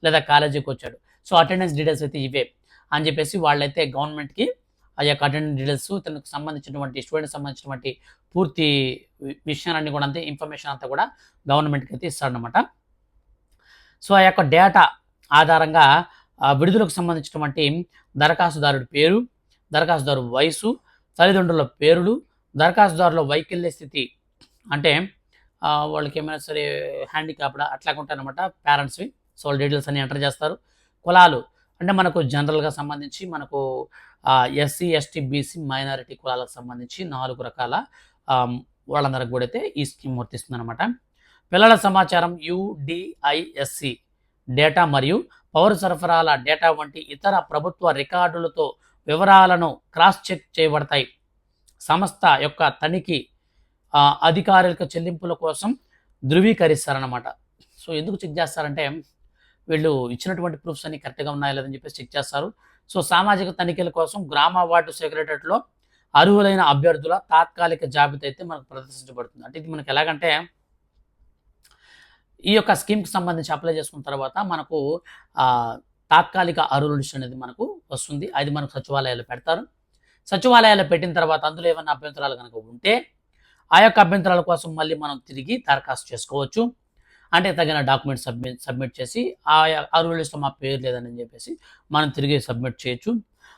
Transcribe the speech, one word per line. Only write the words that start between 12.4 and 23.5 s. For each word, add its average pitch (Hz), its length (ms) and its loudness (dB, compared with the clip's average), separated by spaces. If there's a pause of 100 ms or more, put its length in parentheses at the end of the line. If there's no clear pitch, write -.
So 196 120 2
ఆ 196 60 10
యొక్క 185 200 6
డేటా 175 500 6 (420)
ఆధారంగా, 156 720 6 (380)
ఆ, 139 100 4
విడుదలకు 180 360 4
సంబంధించినటువంటి 156 1000 -4 (300)
దరఖాస్తుదారుడి 147 680 2
పేరు, 175 440 2 (440)
దరఖాస్తుదారు 147 480 0
వయసు, 147 580 -2 (400)
తల్లిదండ్రుల 175 440 4
పేర్లు, 175 600 2 (340)
దరఖాస్తుదారుల 170 640 2
వైకల్య 160 500 -2